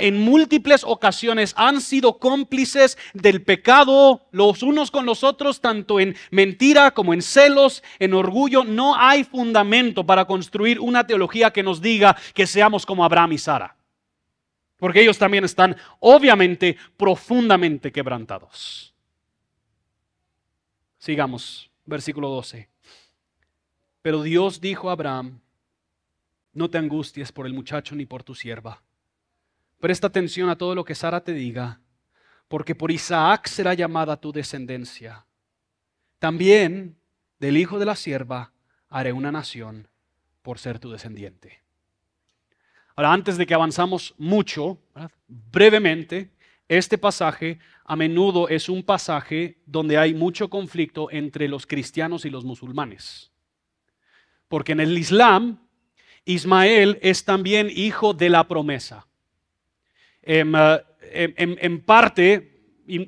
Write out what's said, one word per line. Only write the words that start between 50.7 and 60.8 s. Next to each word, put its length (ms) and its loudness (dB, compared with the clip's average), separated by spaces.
entre 380 -8
los 180 -10
cristianos 580 -8
y 60 -10
los 160 -14
musulmanes. 840 -12
Porque 260 -6
en 60 -2
el 160 0
Islam, 640 2
Ismael 800 2
es 240 -2
también 480 -2
hijo 400 -4
de 160 0
la 180 2
promesa. 600 -8
Em, 340 0
eh, 280 4